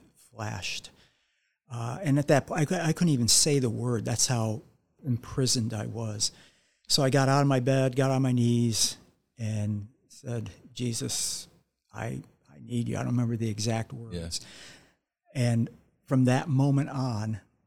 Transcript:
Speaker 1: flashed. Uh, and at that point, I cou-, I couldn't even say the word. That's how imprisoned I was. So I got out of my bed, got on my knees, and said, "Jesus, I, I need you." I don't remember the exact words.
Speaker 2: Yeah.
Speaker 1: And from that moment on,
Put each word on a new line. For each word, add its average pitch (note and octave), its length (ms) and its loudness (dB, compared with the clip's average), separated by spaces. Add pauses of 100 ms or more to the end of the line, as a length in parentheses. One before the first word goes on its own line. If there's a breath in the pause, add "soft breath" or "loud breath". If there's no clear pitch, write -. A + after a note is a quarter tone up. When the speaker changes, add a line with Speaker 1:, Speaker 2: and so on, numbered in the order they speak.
(300)
Speaker 1:
flashed. G#2+ 600 -8 (800 soft breath)
Uh, A#2+ 320 -6
and C#3+ 160 2
at C#3+ 100 -2
that C#3+ 180 4
point, E3 140 -2
I D3+ 60 2
cou-, - 80 0 (140)
I D#3+ 40 2
couldn't D#3+ 220 2
even A#2+ 140 2
say C#3+ 300 4
the B2 120 0
word. A2+ 340 -2
That's A#2+ 220 0
how A2 360 -2 (420)
imprisoned A#2+ 680 -2
I G#2+ 140 -6
was. G#2+ 460 -4 (540 soft breath)
So - 160 2
I C3+ 60 4
got C3+ 200 4
out C#3 120 4
of C#3+ 60 4
my C3+ 140 4
bed, C3 360 2
got C3+ 140 2
on C3 120 2
my C3 100 2
knees, A#2+ 640 2 (400)
and G#2+ 500 -4 (200)
said, A#2 420 -10 (240)
"Jesus, - 760 -4 (460)
I, A2+ 260 -8 (320)
I D3 100 -20
need A#2 240 -4
you." A#2 100 -4
I - 20 -4
don't B2 140 -2
remember A#2+ 240 0
the A2 120 -2
exact A2 460 -2
words. F2 460 -8 (920 loud breath)
Speaker 2:
Yeah. C3+ 80 0
Speaker 1:
And A#2 280 2 (340)
from C3 220 4
that C3 220 2
moment C#3 420 2
on, A2 500 -4 (260)